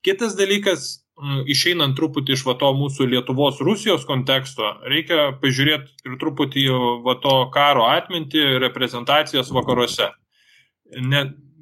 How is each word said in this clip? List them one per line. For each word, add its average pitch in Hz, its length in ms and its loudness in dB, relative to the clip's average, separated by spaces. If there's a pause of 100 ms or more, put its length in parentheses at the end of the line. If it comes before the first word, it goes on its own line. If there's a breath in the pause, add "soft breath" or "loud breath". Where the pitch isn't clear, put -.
Kitas 196 400 0
dalykas, 196 640 0 (160)
mm, 139 320 -2
išeinant 151 480 2
truputį 139 320 -2
iš 131 160 -2
va 127 80 0
to 139 160 2
mūsų 135 400 0
Lietuvos 131 480 0
Rusijos 180 480 0
konteksto, 131 640 -2 (160)
reikia 147 460 0 (100)
pažiūrėt 139 480 2 (160)
ir 127 80 -10
truputį 139 480 -2
į 131 180 2 (220)
va 123 160 0
to 139 160 2 (160)
karo 143 400 4
atmintį, 156 720 0
reprezentacijas 135 880 -2
vakaruose. 120 640 0 (800 soft breath)
Ne, 135 300 0 (360)